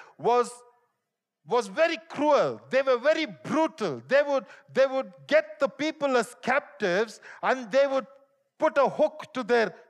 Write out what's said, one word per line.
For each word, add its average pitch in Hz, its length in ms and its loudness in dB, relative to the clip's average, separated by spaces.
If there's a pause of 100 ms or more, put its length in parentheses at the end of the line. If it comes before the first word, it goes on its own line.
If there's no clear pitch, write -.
(180)
was, 233 320 0 (960)
was 214 220 0
very 311 280 0 (140)
cruel. 214 500 2 (100)
They 262 120 2
were 269 160 2
very 311 260 0
brutal. 202 840 -4
They 269 140 2
would, 277 220 -2 (260)
they 233 140 2
would 262 280 -4 (140)
get 311 320 0
the 277 100 0
people 285 480 -2
as 233 260 -2
captives, 220 800 -2 (220)
and 233 280 -2
they 269 160 2
would 269 200 -2 (520)
put 311 180 0
a 269 120 4
hook - 440 -2
to 254 100 -6
their 226 320 2 (160)